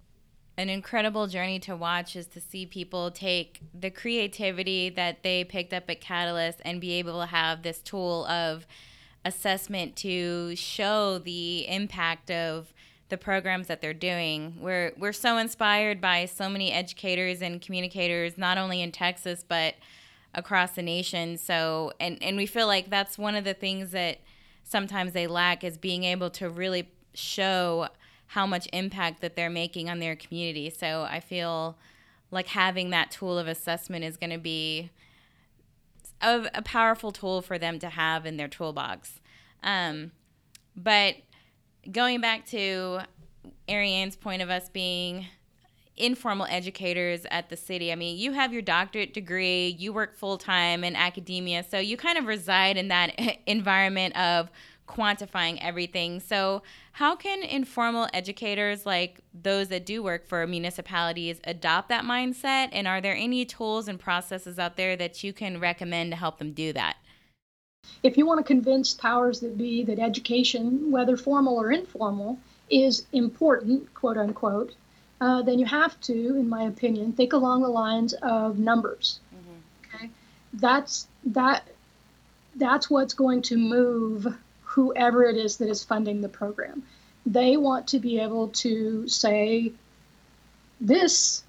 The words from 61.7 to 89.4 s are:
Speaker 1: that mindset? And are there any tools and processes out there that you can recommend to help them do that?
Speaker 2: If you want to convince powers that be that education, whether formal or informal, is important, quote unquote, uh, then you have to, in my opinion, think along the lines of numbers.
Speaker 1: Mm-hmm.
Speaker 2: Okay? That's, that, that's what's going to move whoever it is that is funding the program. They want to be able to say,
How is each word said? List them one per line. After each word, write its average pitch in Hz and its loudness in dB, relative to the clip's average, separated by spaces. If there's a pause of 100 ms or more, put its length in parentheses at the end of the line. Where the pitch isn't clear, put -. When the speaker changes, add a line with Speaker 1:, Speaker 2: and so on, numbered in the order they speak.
Speaker 1:
that 240 0
mindset? 254 0
And 196 -2
are 190 0
there 196 0
any 247 0
tools 220 -4
and 190 -8
processes 180 -4
out 175 -2
there 185 2
that 175 -6
you 196 -6
can 185 -6
recommend 175 -2
to 165 -4
help 165 -4
them 151 -6
do 156 -4
that? 104 -2 (1080)
Speaker 2:
If 262 6
you 294 8
want 320 4
to 302 2
convince 262 4
powers 247 2
that 233 -4
be 240 0
that 214 0
education, 240 2
whether 247 4
formal 269 4
or 220 2
informal, 220 -2 (320)
is 269 6
important, 247 4
quote 226 0
unquote, 208 0 (460)
uh, 254 4
then 247 4
you 254 6
have 302 2
to, - -2
in 240 2
my 226 0
opinion, 220 0
think 254 4
along 254 6
the 262 4
lines 226 2
of 220 2
numbers. 226 2 (140)
Speaker 1:
Mm-hmm. 170 -20
Speaker 2:
Okay? 226 -12 (440)
That's, 254 2 (180)
that, 254 2 (880)
that's 277 4
what's 269 4
going 254 4
to 247 0
move 226 4 (360)
whoever 247 6
it 226 6
is 214 0
that 220 0
is 208 -2
funding 208 0
the 202 -4
program. 202 -6 (420)
They 254 8
want 269 4
to 269 4
be 226 2
able 220 0
to 220 0
say, 220 4 (1080)